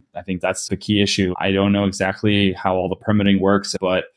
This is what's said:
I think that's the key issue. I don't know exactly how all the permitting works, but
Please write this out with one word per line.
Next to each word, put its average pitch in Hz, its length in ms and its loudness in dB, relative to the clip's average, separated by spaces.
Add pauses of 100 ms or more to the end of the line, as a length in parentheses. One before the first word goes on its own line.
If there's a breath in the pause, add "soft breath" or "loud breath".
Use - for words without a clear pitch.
(160)
I 85 80 -12
think 92 180 -8
that's 92 260 -4
the 95 100 -4
key 104 260 0
issue. 95 360 0
I 95 120 -2
don't 98 200 2
know 101 140 0
exactly 98 680 0
how 92 220 -2
all 92 140 -2
the 92 60 -4
permitting 101 440 2
works, 98 400 2
but 92 260 -2 (120)